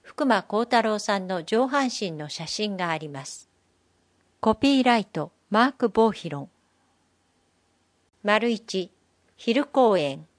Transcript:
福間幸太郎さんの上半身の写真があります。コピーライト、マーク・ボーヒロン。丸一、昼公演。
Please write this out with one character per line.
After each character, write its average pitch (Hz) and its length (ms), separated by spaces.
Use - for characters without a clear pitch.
福 - 240
間 220 180
幸 214 180
太 240 200
郎 214 180
さ 208 200
ん 185 80
の 185 160
上 240 240
半 269 300
身 180 160
の 151 140
写 160 200
真 208 280
が 180 140
あ 160 80
り 156 100
ま 139 160
す。 - 240
コ 220 140
ピ 277 260
ー - 20
ラ 240 140
イ 202 80
ト、 - 260
マ 220 180
ー 285 40
ク・ 240 180
ボ 226 200
ー - 20
ヒ - 180
ロ 143 120
ン。 143 80
丸 214 260
一、 196 420
昼 247 280
公 226 320
演。 143 300